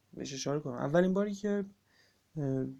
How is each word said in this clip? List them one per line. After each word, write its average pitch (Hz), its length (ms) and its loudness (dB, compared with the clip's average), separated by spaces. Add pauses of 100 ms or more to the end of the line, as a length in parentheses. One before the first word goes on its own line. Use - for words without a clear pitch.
(140)
بهش 135 200 -8
اشاره 139 260 -2
کنم، 143 140 -6
اولین 165 400 4
باری 202 200 0
که، 202 300 -2 (720)
اه، 135 280 0 (160)